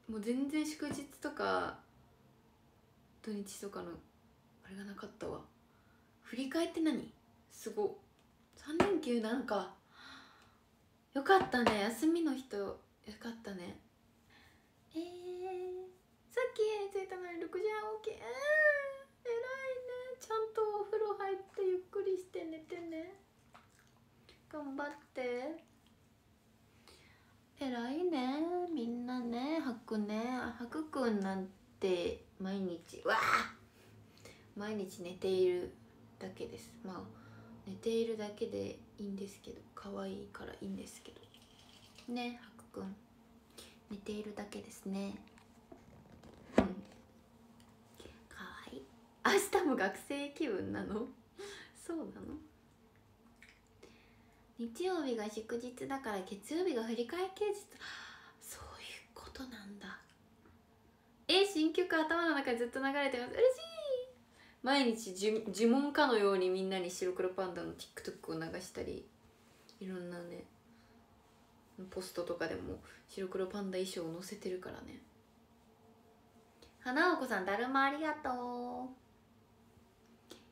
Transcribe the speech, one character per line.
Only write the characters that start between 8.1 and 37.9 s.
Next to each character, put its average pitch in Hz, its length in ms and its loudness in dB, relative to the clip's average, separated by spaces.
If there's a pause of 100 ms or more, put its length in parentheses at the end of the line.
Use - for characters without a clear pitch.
三 302 220 0
連 392 220 6
休 240 200 2
な 220 160 2
ん 269 80 0
か。 196 300 0 (1400)
よ 277 100 2
か 381 140 10
っ - 120 4
た 247 140 4
ね。 214 160 2
休 233 260 2
み 339 160 6
の 277 120 2
人、 - 220 -6
よ 196 220 -4 (420)
か 233 80 -8
っ 226 140 -10
た 208 120 -8
ね。 175 260 -10 (1120)
え 320 40 -2
ー、 359 880 -6 (440)
さ 480 100 0 (100)
っ - 40 -8
き 440 80 2
家 427 240 2
に 392 40 -8
着 392 160 -2
い - 20 -16
た 381 80 -6
の 359 160 -8
に 339 80 -6
六 349 180 -2
時 403 100 2
半 427 340 -2
起 440 80 -4
き。 453 40 -6
え - 0 -
ー、 - 40 -10
偉 - 20 -16
い 554 1120 2 (800)
ね。 - 60 -12
ち - 100 -14
ゃ 440 80 2
ん 440 160 -2
と 427 280 2
お - 20 -2
風 427 140 0
呂 415 180 2
入 392 180 0
っ - 20 0
て 381 280 -4
ゆ 370 120 4
っ - 20 -4 (120)
く 403 140 0
り 381 120 4
し 359 100 -10
て 349 180 -6
寝 320 160 -6
て 349 180 -8
ね。 339 420 -8 (1300)
頑 285 280 -6
張 285 100 0
っ 294 40 -4 (220)
て。 254 520 -2 (1900)
偉 247 320 -2
い 330 140 0
ね。 330 680 2
み 240 140 0
ん 240 200 -2
な 254 140 -2
ね、 247 400 0
は 262 140 -2
く 220 240 -2
ね。 220 400 0 (200)
は 240 80 -6
く 311 200 -4
く 254 240 2
ん 208 100 4
な 190 160 0
ん 185 120 -2 (300)
て 180 460 2 (160)
毎 196 200 -2
日、 175 440 -4
わ 208 100 6
あ！ - 400 4 (1040)
毎 214 200 -4
日 190 260 -6
寝 180 100 -8
て 190 160 -2
い 185 200 6
る 180 240 2 (460)
だ 190 120 -8
け - 160 -8
で - 120 -12
す。 - 140 -16 (120)
ま 185 100 -8
あ、 - 80 -8 (640)
寝 190 100 -8
て - 140 0